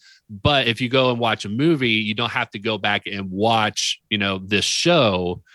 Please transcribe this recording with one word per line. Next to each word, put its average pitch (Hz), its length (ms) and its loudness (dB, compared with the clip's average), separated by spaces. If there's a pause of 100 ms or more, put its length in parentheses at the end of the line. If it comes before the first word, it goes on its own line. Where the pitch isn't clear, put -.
(300)
But 131 380 2
if 120 120 0
you 123 100 -2
go 127 200 4
and 120 80 0
watch 113 260 0
a 101 60 -8
movie, 131 400 2
you 107 240 0
don't 117 160 -2
have 123 200 -4
to 117 80 -10
go 107 180 -4
back 101 300 -2
and 98 240 -8
watch, 107 720 0 (100)
you 107 80 0
know, 98 200 -2
this 95 260 -2
show 98 800 2 (120)